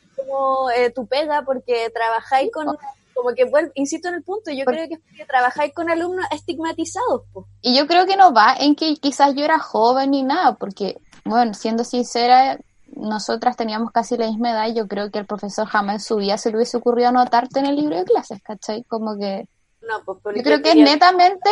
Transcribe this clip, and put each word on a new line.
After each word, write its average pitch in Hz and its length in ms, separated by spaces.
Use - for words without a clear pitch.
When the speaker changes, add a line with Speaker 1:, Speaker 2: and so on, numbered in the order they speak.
Speaker 1:
como, 269 560
eh, 247 180
tu 240 160
pega, 294 380
porque 240 500
trabajáis 226 580
con, 302 180
Speaker 2:
O- 302 80
Speaker 1:
como 247 200
que 247 120
vuel-, 285 300
insisto 320 320
en 349 80
el 311 80
punto, 392 280
yo 269 140
Speaker 2:
Por- 254 100
Speaker 1:
creo 320 120
que 320 80
es - 60
porque - 240
trabajáis 262 480
con 339 160
alumnos 359 420
estigmatizados, 330 920
po. 190 140
Speaker 2:
Y 247 140
yo 294 120
creo 359 180
que 381 100
no 370 180
va 220 240
en 294 180
que 311 200
quizás 277 400
yo 285 80
era 311 160
joven 254 520
ni 277 120
nada, 277 320
porque, 196 440
bueno, 220 280
siendo 226 300
sincera, 247 720
nosotras 226 640
teníamos 220 340
casi 233 260
la 226 100
misma 226 240
edad 220 180
y 226 40
yo 220 140
creo 202 240
que 214 80
el 202 60
profesor 208 420
jamás 208 280
en 214 60
su 226 160
vida 202 200
se 226 140
le 220 60
hubiese 240 200
ocurrido 240 320
anotarte 247 500
en 277 60
el 285 100
libro 302 220
de 370 80
clases, 254 360
¿cachai? 214 420
Como 220 340
que 196 300
Speaker 1:
No, - 220
pues, 381 140
Speaker 2:
yo - 60
Speaker 1:
porque 208 200
Speaker 2:
creo 302 140
que 285 140
Speaker 1:
quería 302 140
Speaker 2:
netamente 359 680